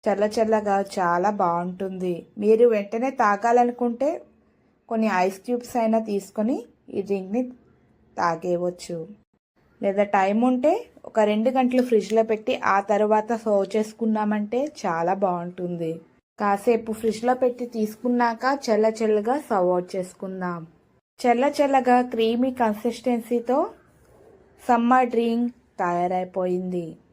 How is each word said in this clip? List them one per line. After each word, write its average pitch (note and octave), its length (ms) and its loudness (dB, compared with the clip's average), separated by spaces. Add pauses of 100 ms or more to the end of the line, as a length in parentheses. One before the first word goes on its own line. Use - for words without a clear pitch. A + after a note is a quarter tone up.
చల్ల G3+ 200 0
చల్లగా G#3+ 580 0
చాలా F#3 480 0
బాగుంటుంది. F3+ 960 -2 (120)
మీరు A3 320 6
వెంటనే A3+ 400 -2
తాగాలనుకుంటే A#3+ 1160 0 (640)
కొన్ని A3 180 0
ఐస్ F#3+ 320 0
క్యూబ్స్ B3 380 -4
అయినా A3+ 220 2
తీసుకొని A3 640 -4 (240)
ఈ - 120 -6
డ్రింక్ని G3 420 -2 (760)
తాగేయవచ్చు. F3 920 -2 (760)
లేదా G3+ 200 2
టైమ్ G3+ 400 2
ఉంటే D4 420 2 (200)
ఒక - 140 -2
రెండు G#3+ 300 4
గంటలు B3+ 320 2
ఫ్రిడ్జ్లో A3 420 2
పెట్టి A3 320 -2
ఆ G3 260 2
తర్వాత G#3+ 520 0
సర్వ్ G#3+ 320 0 (100)
చేసుకున్నామంటే G#3+ 1000 -2 (120)
చాలా E3+ 280 0
బాగుంటుంది. F3 880 -4 (380)
కాసేపు G#3+ 520 0
ఫ్రిడ్జ్లో A3 420 -2
పెట్టి B3+ 320 0
తీసుకున్నాక A#3+ 960 -2 (100)
చల్ల G#3+ 160 4
చల్లగా A3 520 0
సర్వ్ F#3+ 320 0
అవుట్ F3+ 260 -2
చేసుకుందాం. F3+ 720 -8 (520)
చల్ల A#3+ 260 2
చల్లగా C4+ 560 2
క్రీమీ A#3+ 500 0
కన్సిస్టెన్సీతో A#3+ 1160 -2 (960)
సమ్మర్ A#3+ 420 4
డ్రింక్ A#3 440 0 (260)
తయారైపోయింది. F3+ 1160 -2 (160)